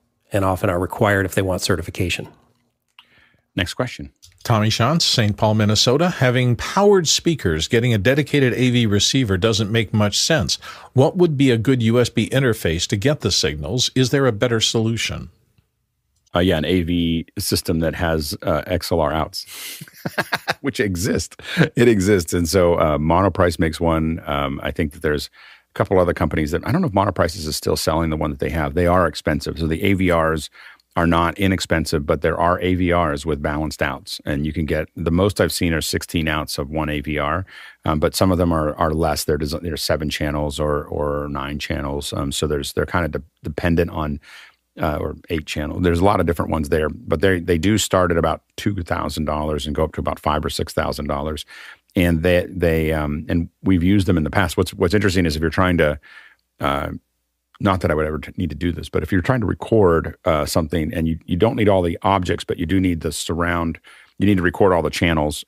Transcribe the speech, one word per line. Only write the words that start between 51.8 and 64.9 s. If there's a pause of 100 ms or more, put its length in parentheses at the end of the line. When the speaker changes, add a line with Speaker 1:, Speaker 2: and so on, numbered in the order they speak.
Speaker 2:
And
they,
they,
um,
and (120)
we've
used
them
in
the
past.
What's,
what's
interesting
is
if
you're
trying
to, (600)
uh, (680)
not
that
I
would
ever
t-,
need
to
do
this,
but
if
you're
trying
to
record,
uh,
something
and
you,
you
don't
need
all
the
objects,
but
you
do
need
the
surround, (360)
you
need
to
record
all
the
channels